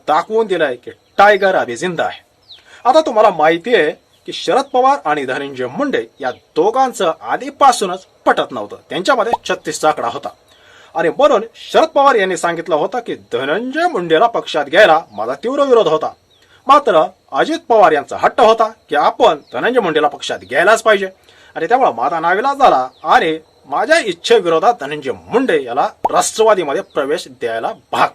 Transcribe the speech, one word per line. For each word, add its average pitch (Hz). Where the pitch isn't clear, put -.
दाखवून 214
दिलंय 160
की 151
टायगर 202
अभी 120
जिंदा 151
आहे. -
आता 302
तुम्हाला 226
माहिती 170
आहे 160
की 165
शरद 214
पवार 269
आणि 147
धनंजय 131
मुंडे 151
या 131
दोघांचं 214
आधीपासूनच 208
पटत 160
नव्हतं, 107
त्यांच्यामध्ये 226
छत्तीसचा 160
आकडा 131
होता. 135
आणि 165
म्हणून 240
शरद 269
पवार 277
यांनी 190
सांगितलं 165
होतं 180
की 170
धनंजय 214
मुंडेला 180
पक्षात 160
घ्यायला 160
माझा 107
तीव्र 269
विरोध 233
होता, 147
मात्र 247
अजित 202
पवार 202
यांचा 139
हट्ट -
होता 226
की 147
आपण 185
धनंजय 202
मुंडेला 156
पक्षात -
घ्यायलाच 180
पाहिजे, 202
आणि 156
त्यामुळे 233
माझा 143
नाविलाज 214
झाला 156
आणि 165
माझ्या 208
इच्छेविरोधात 196
धनंजय 139
मुंडे 165
याला 131
राष्ट्रवादीमध्ये 180
प्रवेश 156
द्यायला 120
भाग 135